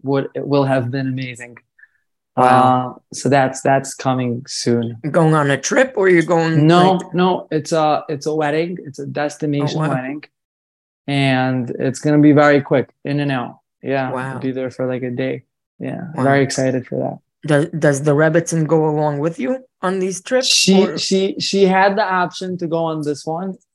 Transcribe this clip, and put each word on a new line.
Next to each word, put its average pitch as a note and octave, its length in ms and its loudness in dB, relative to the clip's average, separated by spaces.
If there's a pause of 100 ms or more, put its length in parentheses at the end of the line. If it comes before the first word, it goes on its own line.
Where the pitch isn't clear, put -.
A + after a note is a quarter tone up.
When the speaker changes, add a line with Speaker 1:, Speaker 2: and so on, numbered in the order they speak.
Speaker 1:
would, C3+ 320 -2
it - 120 -6
will C#3 180 2
have C3 260 0
been C3+ 160 -4
amazing. B2 500 -8 (800)
Speaker 2:
Wow. B2+ 600 4
Speaker 1:
Uh, - 20 -20 (140)
so - 140 -6
that's, C3 340 2
that's C#3 320 0
coming B2+ 540 -4
soon. A#2 560 -2
Speaker 2:
You're D3 80 -4
going D#3+ 220 4
on C#3+ 180 2
a C#3 80 0
trip, B3+ 380 0
or F#3+ 100 2
you're E3+ 160 6
going, D#3+ 440 2
Speaker 1:
No, F3 260 6
Speaker 2:
like F3+ 200 -4
Speaker 1:
no, F3+ 380 0
it's D#3 220 -4
a, D3+ 340 0
it's C#3+ 200 -6
a D#3 60 -2
wedding. D#3 520 -2
It's C#3+ 140 -16
a C#3+ 60 -10
destination C#3+ 720 -4
Speaker 2:
Oh, D#3 100 -2
wow. - 80 -2
Speaker 1:
wedding, C3+ 280 -8 (840)
and C3 640 0
it's C3 280 -4
gonna D3+ 200 2
be D3+ 120 8
very D3 300 6
quick, C3+ 300 0 (120)
in C#3+ 160 -4
and C#3+ 120 -2
out. B2 280 -6 (220)
Yeah, C3 300 -4
Speaker 2:
Wow. C3 220 -6
Speaker 1:
I'll B2+ 60 -10
be C3 120 -4
there B2+ 200 -6
for, C3 160 -6
like, B2+ 160 -4
a B2+ 60 -6
day. C3 340 -6 (360)
Yeah, - 220 -10 (120)
Speaker 2:
Wow. B2+ 100 -2
Speaker 1:
very C#3 200 4
excited C3 440 -2
for C3+ 120 -10
that. C3 200 -6 (280)
Speaker 2:
Does, D3 180 2 (120)
does C#3+ 260 2
the D3+ 80 2
Rebbitzin D#3+ 560 2
go D#3 220 2
along D3+ 300 -2
with E3 200 -4
you B3+ 260 -4 (160)
on F#3+ 180 -2
these F#3 220 -4
trips, B3+ 260 -2
Speaker 1:
She, F#3+ 380 4
Speaker 2:
or D#3+ 120 -6
Speaker 1:
she, F#3+ 420 -2
she G3 240 0
had F#3+ 340 4
the A3 60 0
option F#3 540 -4
to F3+ 100 -6
go E3 180 -2
on D#3 160 -4
this C#3+ 240 -6
one, F3+ 320 -8 (180)